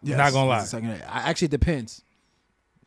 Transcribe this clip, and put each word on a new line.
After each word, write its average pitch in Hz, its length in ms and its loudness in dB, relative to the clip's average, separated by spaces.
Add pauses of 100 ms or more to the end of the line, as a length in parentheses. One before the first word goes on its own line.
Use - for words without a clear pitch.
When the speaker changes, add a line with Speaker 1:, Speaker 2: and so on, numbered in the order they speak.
Speaker 1:
Yes, 143 160 -2
Speaker 2:
Not 139 160 4
gonna 135 180 4
Speaker 1:
it's 107 220 0
Speaker 2:
lie. 117 80 -6
Speaker 1:
the 117 80 -4
second. 101 180 -8
I, 123 220 -4
actually, 170 160 0
it 143 60 0
depends. 139 500 -2 (840)